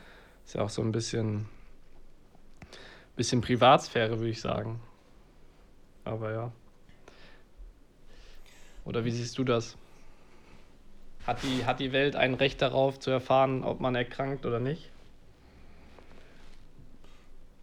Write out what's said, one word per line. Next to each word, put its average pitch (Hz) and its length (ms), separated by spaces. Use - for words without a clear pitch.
ist - 100
ja - 60
auch 104 80
so - 140
ein 113 80
bisschen, 110 560
bisschen 120 260
Privatsphäre, 120 800
würd 113 100
ich 113 120
sagen. 117 380
Aber 110 280
ja. 113 200
Oder 120 180
wie 120 80
siehst 120 280
du 135 40
das? 120 340
Hat - 160
die, 127 220
hat 127 140
die 131 140
Welt 139 240
ein 127 160
Recht 135 280
darauf 135 380
zu - 100
erfahren, 131 540
ob 117 160
man 127 160
erkrankt 135 500
oder 117 140
nicht? 135 300